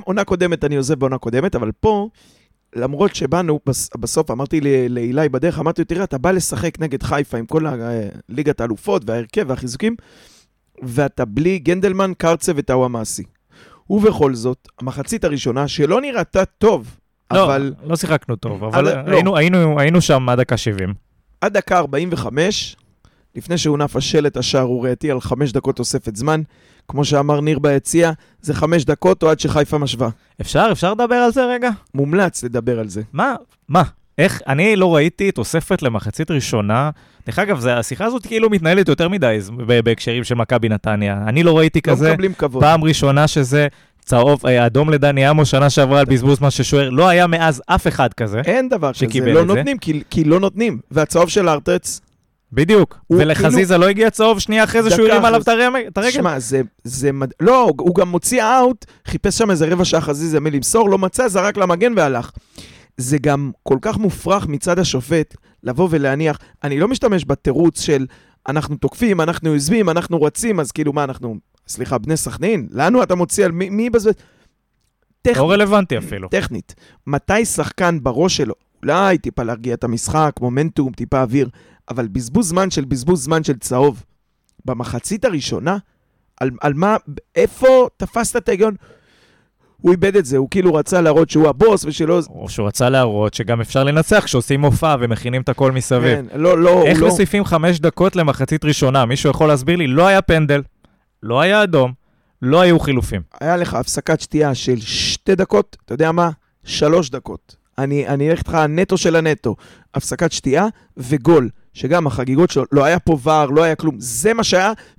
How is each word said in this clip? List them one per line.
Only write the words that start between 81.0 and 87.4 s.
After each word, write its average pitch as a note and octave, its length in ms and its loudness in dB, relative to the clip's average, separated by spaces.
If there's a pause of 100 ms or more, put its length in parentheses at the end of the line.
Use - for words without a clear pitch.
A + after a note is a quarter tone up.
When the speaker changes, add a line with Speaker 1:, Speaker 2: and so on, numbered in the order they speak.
Speaker 1:
אוויר, B2 280 0 (400)
אבל A#2 180 -6
בזבוז C3 420 -4
זמן F#3 200 0
של D3 160 -4
בזבוז C#3 380 -2
זמן D#3+ 200 0
של C3+ 140 -2
צהוב. B2+ 460 0 (640)
במחצית A#2+ 600 -6
הראשונה, D#3+ 520 -4 (600)
על, C3+ 100 -2 (120)
על D3 120 0
מה, G3 220 0 (400)
איפה B3+ 520 4 (100)